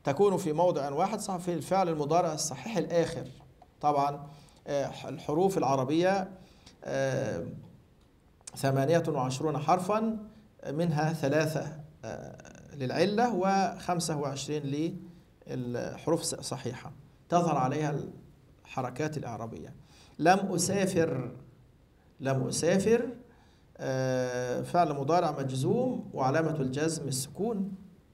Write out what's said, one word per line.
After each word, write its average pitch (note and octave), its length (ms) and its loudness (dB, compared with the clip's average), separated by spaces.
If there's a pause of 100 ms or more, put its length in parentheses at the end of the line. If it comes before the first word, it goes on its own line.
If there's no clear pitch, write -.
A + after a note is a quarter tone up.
تكون F#3+ 340 4
في D#3 160 0
موضع D3+ 360 2
واحد، F#3+ 300 0
صح، F#3 180 -4
في F3 160 -4
الفعل F3 360 2
المضارع D#3+ 440 2
الصحيح - 440 -6
الآخر. E3+ 500 0 (540)
طبعًا، C#3+ 460 0 (400)
آه، C#3 240 -2 (180)
الحروف E3+ 480 0
العربية، D#3 720 2 (520)
آه، A#2+ 640 -2 (1080)
ثمانية C#3 520 2
وعشرون C#3 500 -2
حرفًا، G#3+ 600 2 (500)
منها D#3 460 2
ثلاثة، D3+ 680 0 (260)
آه، - 680 -12
للعلة F#3+ 600 2
وخمسة F3+ 840 2
وعشرين D3 840 -2 (480)
للحروف B2+ 720 -4
الص-، C#3+ 200 -4
صحيحة - 500 -8 (380)
تظهر E3 280 4
عليها D3 380 0 (680)
الحركات C3 520 -4
الإعرابية. A2+ 560 -8 (460)
لم F#3+ 200 8 (140)
أسافر، E3+ 800 0 (880)
لم C3 280 0
أسافر، G#3 600 2 (680)
آه، B2+ 840 -2
فعل D#3 320 2
مضارع D#3 380 2
مجزوم D#3+ 840 0
وعلامة D3+ 420 2
الجزم D3 520 0
السكون G3 680 -4 (380)